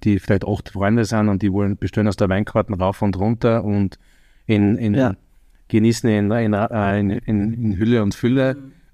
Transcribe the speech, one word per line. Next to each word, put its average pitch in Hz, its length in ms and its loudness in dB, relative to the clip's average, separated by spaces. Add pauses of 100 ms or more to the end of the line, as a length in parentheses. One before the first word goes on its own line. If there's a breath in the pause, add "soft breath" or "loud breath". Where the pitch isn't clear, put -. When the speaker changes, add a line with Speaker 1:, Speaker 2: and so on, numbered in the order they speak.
Speaker 1:
die 104 160 2
vielleicht 98 260 0
acht - 260 -4
Freunde 104 340 0
sind 107 240 0
und 98 140 0
die 101 100 2
wollen, 101 240 -2
bestellen 107 320 -2
aus 98 80 -2
der 101 120 2
Weinkarten 104 460 -2
rauf 92 280 -2
und 98 160 0
runter 113 460 0
und 101 340 -2 (480)
in, 104 300 2
in, 107 180 0
Speaker 2:
Ja. 127 200 2 (540)
Speaker 1:
genießen 113 420 2
in, 101 220 2
in, 113 200 0
äh, 104 480 0
in, 101 100 0
in, 107 440 -2
in 110 220 -2
Hülle 110 260 2
und 101 140 -2
Fülle. 131 400 0
Speaker 2:
Mhm. - 160 -18 (220 loud breath)